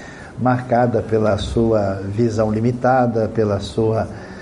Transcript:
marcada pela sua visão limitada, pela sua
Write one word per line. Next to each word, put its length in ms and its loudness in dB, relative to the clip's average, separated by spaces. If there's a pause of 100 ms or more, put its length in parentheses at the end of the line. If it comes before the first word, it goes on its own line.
(400)
marcada 600 2
pela 360 2
sua 640 0
visão 480 0
limitada, 760 2
pela 320 0
sua 480 0 (340)